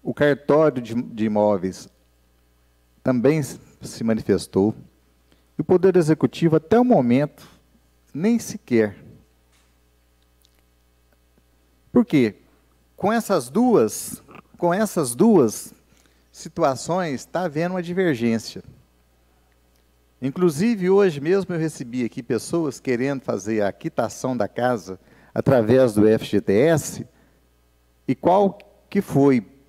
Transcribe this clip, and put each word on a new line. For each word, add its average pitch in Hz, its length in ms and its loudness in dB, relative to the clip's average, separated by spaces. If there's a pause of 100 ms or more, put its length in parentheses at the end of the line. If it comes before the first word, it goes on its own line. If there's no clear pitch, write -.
o - 100 -6
cartório 143 680 2
de, 113 180 -12
de 113 240 -6
imóveis 104 640 -2 (1120)
também 135 400 2
se - 640 -12
manifestou, 107 720 0 (800)
e 160 60 -6
o - 20 -2
Poder 185 320 2
Executivo, 160 600 2
até 214 220 2
o 247 60 4
momento, 143 640 0 (640)
nem 214 260 -2
sequer. 110 600 -2 (3000)
Por 247 140 4
quê? 120 300 2 (600)
Com 190 140 -2
essas 202 380 -2
duas, 170 720 0 (380)
com 170 160 0
essas 180 400 -4
duas 156 580 2 (580)
situações, 160 920 -4
tá - 180 -6
havendo 170 340 -6
uma 185 60 -6
divergência. 131 800 -4 (1600)
Inclusive, 180 680 0
hoje 190 280 2
mesmo 175 360 -2
eu 165 40 -4
recebi 127 460 -6
aqui 117 180 -8
pessoas 135 560 -4
querendo 131 440 -4
fazer 107 400 -4
a 95 100 -2
quitação 127 640 -6
da 107 100 -4
casa 104 540 -4 (320)
através 123 640 2
do 107 120 4
F 110 200 2
G 101 160 -2
T 98 100 -2
S, 147 540 0 (1000)
e 131 80 0
qual 196 440 2 (320)
que 202 100 -2
foi? 139 500 2 (180)